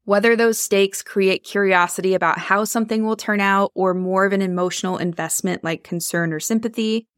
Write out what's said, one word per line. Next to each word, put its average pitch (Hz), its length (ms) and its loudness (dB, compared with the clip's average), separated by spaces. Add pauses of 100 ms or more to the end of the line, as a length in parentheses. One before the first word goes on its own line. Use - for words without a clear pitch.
Whether 202 300 4
those 226 240 2
stakes 196 420 0
create 190 440 0
curiosity 185 680 0
about 175 240 0
how 196 280 0
something 220 400 -2
will 220 100 -2
turn 208 240 -2
out 196 340 2
or 185 200 2
more 185 320 0
of 196 80 2
an 196 80 2
emotional 180 560 -2
investment 170 680 -4
like 165 220 -4
concern 170 480 -2
or 156 80 -6
sympathy, 226 680 -2 (100)